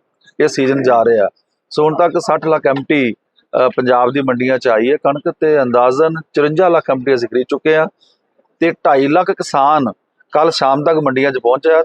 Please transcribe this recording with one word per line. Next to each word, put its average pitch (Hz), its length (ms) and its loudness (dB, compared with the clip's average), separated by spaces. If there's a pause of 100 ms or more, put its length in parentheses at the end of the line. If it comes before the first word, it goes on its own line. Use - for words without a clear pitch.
(400)
ਇਹ 151 80 2
ਸੀਜ਼ਨ 135 340 -2
ਜਾ 123 200 2
ਰਿਹਾ। 110 260 2 (420)
ਸੋ 151 140 -2
ਹੁਣ 156 120 0
ਤੱਕ 170 220 0
ਸੱਠ 156 280 -2
ਲੱਖ 156 200 0
ਐਮ 139 220 0
ਟੀ, 135 240 0
ਅ, - 640 -4
ਪੰਜਾਬ 123 360 2
ਦੀ 143 80 -2
ਮੰਡੀਆਂ 127 380 -2
'ਚ 127 100 -2
ਆਈ 117 220 2
ਹੈ 147 60 0
ਕਣਕ 147 440 -4
ਤੇ 151 220 2
ਅੰਦਾਜ਼ਨ 127 520 2 (180)
ਚੁਰੰਜਾ 156 360 2
ਲੱਖ 165 220 0
ਐਮ 131 140 -4
ਟੀ 135 100 0
ਅਸੀਂ 120 140 -2
ਖਰੀਦ 127 200 -2
ਚੁੱਕੇ - 280 0
ਆ 160 100 0 (760)
ਤੇ 165 100 2
ਢਾਈ 139 380 0
ਲੱਖ 175 220 0
ਕਿਸਾਨ 147 540 0 (480)
ਕੱਲ੍ਹ 156 180 2
ਸ਼ਾਮ 143 340 0
ਤੱਕ 165 120 0
ਮੰਡੀਆਂ 139 360 -2
'ਚ 127 60 -8
ਪਹੁੰਚਿਆ 139 460 0